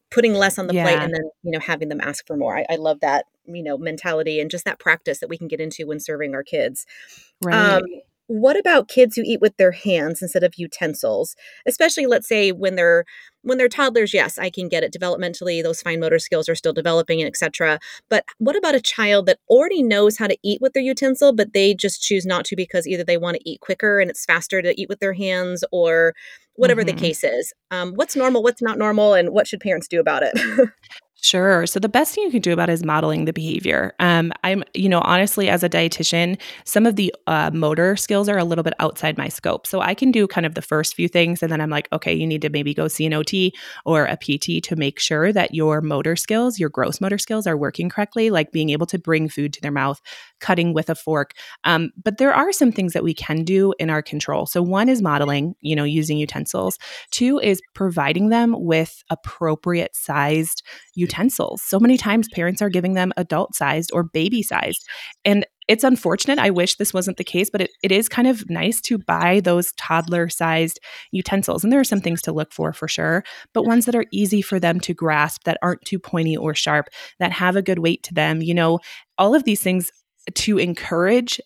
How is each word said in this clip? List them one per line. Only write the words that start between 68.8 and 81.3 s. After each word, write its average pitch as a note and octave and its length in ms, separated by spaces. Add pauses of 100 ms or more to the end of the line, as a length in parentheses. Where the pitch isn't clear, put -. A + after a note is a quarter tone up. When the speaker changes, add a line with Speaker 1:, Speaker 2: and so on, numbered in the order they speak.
Speaker 2:
to A3+ 160
buy F3 420
those F3 320
toddler E3+ 560
sized E3 500 (320)
utensils. F#3 540
And A3+ 80
there C#4 80
are C4 40
some G3+ 160
things E3+ 220
to D#3+ 100
look D#3 200
for, D#3+ 200
for D#3 160
sure, E3 360 (300)
but A3+ 100
ones A#3 220
that A#3+ 100
are A3+ 160
easy G3+ 300
for F#3+ 180
them E3+ 200
to F3 140
grasp, D#3 500
that - 180
aren't F3 220
too F#3+ 140
pointy E3 380
or D#3 180
sharp, D3+ 340 (300)
that F3 140
have F3+ 240
a G3 60
good F#3 180
weight E3 240
to F3 100
them, D#3 280
you E3+ 120
know, E3+ 240 (400)
all G3+ 160
of D4+ 100
these G#3+ 180
things F#3 280 (440)
to G#3 240
encourage F3+ 880